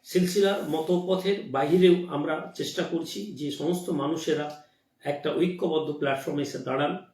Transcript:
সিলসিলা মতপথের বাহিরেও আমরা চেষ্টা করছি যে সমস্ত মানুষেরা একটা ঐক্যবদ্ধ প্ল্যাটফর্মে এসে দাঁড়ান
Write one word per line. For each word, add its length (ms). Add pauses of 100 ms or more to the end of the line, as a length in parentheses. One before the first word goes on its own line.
সিলসিলা 640
মতপথের 720
বাহিরেও 640
আমরা 480
চেষ্টা 260
করছি 500
যে 180
সমস্ত 400
মানুষেরা 760 (400)
একটা 280
ঐক্যবদ্ধ 600
প্ল্যাটফর্মে 500
এসে 160
দাঁড়ান 380 (180)